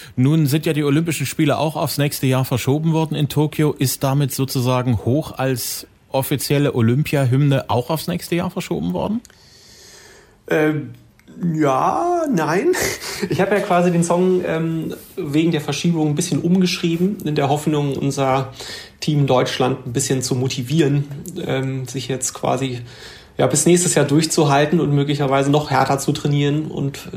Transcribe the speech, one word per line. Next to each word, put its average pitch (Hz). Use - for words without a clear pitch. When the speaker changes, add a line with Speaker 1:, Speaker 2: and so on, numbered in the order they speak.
Speaker 1:
Nun 151
sind 151
ja 160
die 147
Olympischen 147
Spiele -
auch 151
aufs 151
nächste 143
Jahr 131
verschoben 151
worden 156
in 147
Tokio. 151
Ist -
damit 139
sozusagen 127
Hoch 139
als -
offizielle 143
Olympiahymne 135
auch 123
aufs 160
nächste 175
Jahr 175
verschoben 175
worden? 202
Speaker 2:
Ähm, 151
ja, 175
nein. 185
<laughs> -
Ich 175
habe 196
ja 202
quasi 180
den 170
Song, 180
ähm, 165
wegen 165
der 151
Verschiebung 156
ein 147
bisschen 151
umgeschrieben, 180
in 151
der 143
Hoffnung, 147
unser 135
Team 143
Deutschland 127
ein 123
bisschen 135
zu 135
motivieren, 139
ähm, 131
sich 127
jetzt 127
quasi, 131
ja, 135
bis -
nächstes 175
Jahr 143
durchzuhalten 147
und 143
möglicherweise 139
noch 147
härter 135
zu 143
trainieren 143
und -